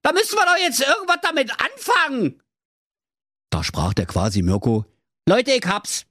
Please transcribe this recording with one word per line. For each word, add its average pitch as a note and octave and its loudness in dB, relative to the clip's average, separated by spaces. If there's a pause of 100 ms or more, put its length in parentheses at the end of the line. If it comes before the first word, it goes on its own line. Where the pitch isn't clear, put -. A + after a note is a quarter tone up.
Da D4+ 2
müssen G#4 0
wir G4+ 4
doch F4 4
jetzt F4 0
irgendwas F4 2
damit D4+ 0
anfangen.“ C#4+ -2 (1080)
Da D#2+ -2
sprach F2+ -2
der G2 -2
Quasi-Mirko: G2+ 0 (420)
„Leute, A#3+ 2
ich B3 0
hab's. - -4